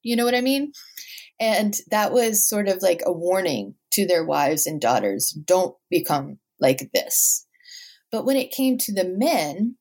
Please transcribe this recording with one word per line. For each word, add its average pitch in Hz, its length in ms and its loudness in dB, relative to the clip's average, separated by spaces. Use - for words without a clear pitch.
you 233 140 -2
know 240 80 2
what 247 100 2
I 247 60 2
mean? 277 320 0
And 208 360 0
that 214 220 2
was 226 340 2
sort 208 220 0
of 185 120 -2
like 180 240 2
a 180 60 0
warning 170 640 -2
to 196 140 2
their 170 200 2
wives 147 420 0
and 151 120 -6
daughters, 107 520 0
"Don't 180 440 0
become 147 500 -2
like 135 340 2
this." - 520 0
But 220 140 -4
when 269 120 2
it - 140 -2
came 262 260 2
to 214 160 -4
the 190 100 0
men 196 760 0